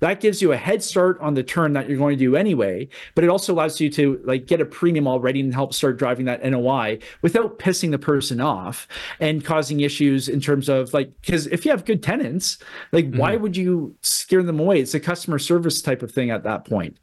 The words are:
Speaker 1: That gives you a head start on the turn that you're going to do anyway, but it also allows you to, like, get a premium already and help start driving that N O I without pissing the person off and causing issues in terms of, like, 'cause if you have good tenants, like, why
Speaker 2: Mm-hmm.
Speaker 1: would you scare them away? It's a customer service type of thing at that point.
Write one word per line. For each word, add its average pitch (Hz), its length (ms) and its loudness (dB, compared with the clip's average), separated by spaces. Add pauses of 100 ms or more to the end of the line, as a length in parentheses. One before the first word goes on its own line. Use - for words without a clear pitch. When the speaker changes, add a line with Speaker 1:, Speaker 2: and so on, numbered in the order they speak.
Speaker 1:
That 190 180 2
gives 208 240 2
you 170 80 6
a 131 60 2
head 202 260 -2
start 185 380 2
on 147 140 -2
the 131 100 0
turn 151 300 0
that 131 140 -2
you're 139 80 -2
going 143 220 2
to 131 60 2
do 127 100 4
anyway, 131 540 0 (260)
but 160 80 4
it 170 80 6
also 196 220 0
allows 160 280 0
you 156 100 2
to, 139 340 2
like, 127 240 -2
get 170 120 4
a 151 40 0 (160)
premium 160 260 2
already 131 340 0
and 135 120 -2
help 135 220 -2
start 131 240 0
driving 127 260 0
that 123 180 -2
N 131 120 0
O 123 120 0
I 113 340 0 (200)
without 214 380 0
pissing 180 320 0
the 139 80 0
person 135 420 0
off 113 480 -4 (320)
and 156 240 0
causing 151 360 0
issues 139 460 2
in 135 140 -2
terms 139 300 0
of, 131 240 0
like, 139 180 -2 (100)
'cause - 260 -2
if 165 180 -2
you 311 40 4
have 240 140 0
good 220 180 0
tenants, 233 540 -2 (340)
like, 147 240 2
why 151 200 2
Speaker 2:
Mm-hmm. 226 80 -2
Speaker 1:
would 190 160 -2
you 180 420 0
scare - 420 0
them 170 160 -2
away? 170 220 4
It's 127 140 -2
a 156 60 -2
customer 170 380 -4
service 170 440 0
type 131 200 -2
of 117 80 -8
thing 127 200 0
at 113 140 -4
that 107 200 -4
point. 85 380 -4